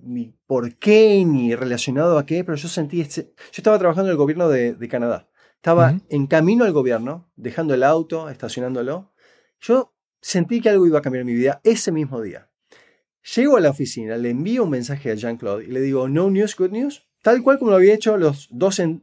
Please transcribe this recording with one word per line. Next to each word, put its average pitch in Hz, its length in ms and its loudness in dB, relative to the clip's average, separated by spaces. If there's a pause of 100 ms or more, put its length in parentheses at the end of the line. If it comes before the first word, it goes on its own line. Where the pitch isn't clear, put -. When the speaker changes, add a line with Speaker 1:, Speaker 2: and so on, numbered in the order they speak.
Speaker 1:
ni 123 320 -12 (120)
por 120 320 -4
qué, 208 460 6
ni 127 300 2
relacionado 131 640 0
a 147 80 -2
qué, 165 160 -4
pero 175 140 -6
yo 147 100 -10
sentí... 170 340 -6
Este, - 360 -10
yo - 220 -20
estaba 214 200 2
trabajando 180 300 0
en 180 40 0
el 165 60 0
gobierno 156 300 0
de, 123 260 0
de 120 140 -14
Canadá. 120 400 -4 (280)
Estaba 170 360 4
Speaker 2:
Ujú. 185 160 -2
Speaker 1:
en 139 180 -2
camino 170 380 2
al 196 80 0
gobierno, 127 640 -2
dejando 143 380 -6
el - 100 2
auto, 160 440 0
estacionándolo. 127 840 -8 (480)
Yo 247 340 -2 (260)
sentí 190 400 -2
que 226 100 4
algo 190 180 4
iba 156 100 4
a 143 40 0
cambiar 127 180 -4
en 123 80 -6
mi 120 60 -2
vida 127 280 0
ese 214 300 0
mismo 139 280 -4
día. 98 300 -14 (840)
Llego 269 200 4
a 208 40 6
la 151 100 4
oficina, 120 460 -6
le 120 140 -4
envío 202 340 -2
un 170 60 -4
mensaje 131 420 -6
a - 20 -2
Jean-Claude 113 500 -8
y - 40 -18
le 127 120 -6
digo, 135 280 -2
"No 170 220 0
news, 202 260 -2
good 185 160 -2
news", 269 340 -6 (160)
tal 240 200 2
cual 269 160 4
como 240 120 0
lo 196 80 4
había 196 160 6
hecho 214 240 0
los 147 320 0
dos 190 300 -2
en-, 165 220 -2